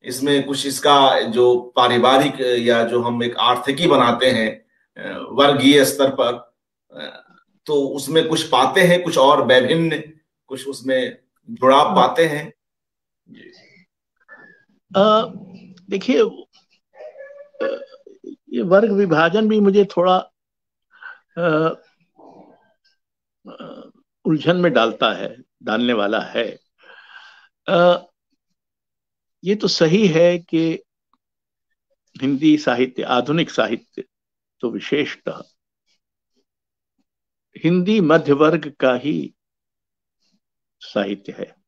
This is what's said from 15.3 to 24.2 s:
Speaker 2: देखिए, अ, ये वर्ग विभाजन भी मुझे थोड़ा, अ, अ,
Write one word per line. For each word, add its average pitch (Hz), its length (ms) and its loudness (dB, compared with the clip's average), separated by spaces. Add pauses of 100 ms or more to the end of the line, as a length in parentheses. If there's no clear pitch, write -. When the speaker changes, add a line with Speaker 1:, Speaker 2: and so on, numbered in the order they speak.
Speaker 2:
देखिए, 233 320 0 (1400)
अ, 554 200 -6 (680)
ये 233 140 -4
वर्ग 202 300 2
विभाजन 190 560 2
भी 214 120 2
मुझे 202 240 4
थोड़ा, 185 460 0 (1080)
अ, 170 40 -4 (2000)
अ, - 400 -20 (340)